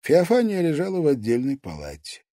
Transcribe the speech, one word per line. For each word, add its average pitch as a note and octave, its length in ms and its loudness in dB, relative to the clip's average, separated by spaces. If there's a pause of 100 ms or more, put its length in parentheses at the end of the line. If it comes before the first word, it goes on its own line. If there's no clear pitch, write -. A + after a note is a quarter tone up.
Феофания F#3+ 560 4
лежала F3 400 -2
в D#3 60 0
отдельной B2+ 500 0
палате. D2+ 760 -14